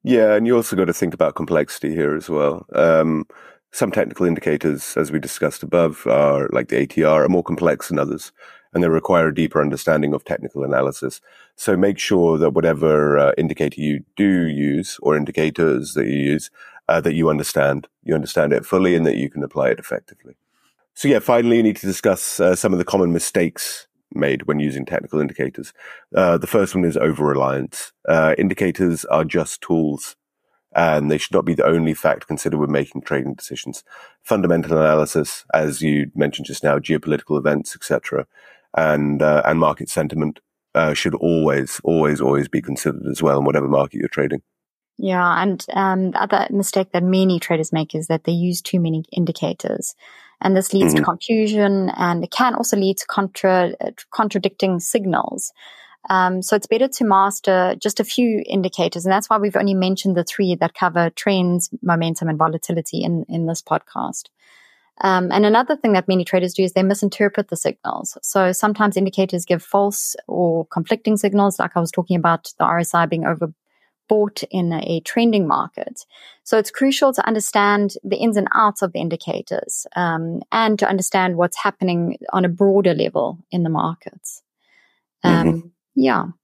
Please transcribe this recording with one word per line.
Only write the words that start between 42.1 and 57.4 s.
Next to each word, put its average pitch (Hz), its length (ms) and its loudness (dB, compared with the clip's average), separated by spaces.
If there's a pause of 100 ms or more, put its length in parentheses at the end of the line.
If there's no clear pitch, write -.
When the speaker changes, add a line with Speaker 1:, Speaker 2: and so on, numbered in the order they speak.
Speaker 1:
always 69 280 0
be - 120 -2
considered - 500 -6
as 65 120 -4
well 71 160 2
in 69 80 0
whatever 71 220 2
market 69 300 0
you're - 100 -4
trading. 71 340 -4 (560)
Speaker 2:
Yeah, 180 440 0
and, 190 300 -2
um, 190 380 0
the - 120 -2
other - 280 0
mistake 190 420 -2
that 175 100 0
many 185 380 2
traders 160 320 -2
make 160 220 -2
is 160 140 -6
that 160 160 -2
they 170 80 -2
use 175 280 -2
too - 180 -2
many 160 320 -2
indicators. - 840 -4 (500)
And 190 120 4
this 190 160 0
leads 180 220 4
to 151 80 2
Speaker 1:
Mm-hmm. - 20 0
Speaker 2:
confusion, 202 840 0
and 175 340 -2
it - 80 -12
can 247 240 0
also - 200 0
lead 190 200 0
to - 100 -10
contra-, 185 720 0
uh, 50 100 -4 (200)
contradicting 190 680 0
signals. - 720 -2 (580)
Um, 185 320 2
so 220 140 0
it's 196 100 -2
better 233 220 2
to 262 160 -2
master 196 760 2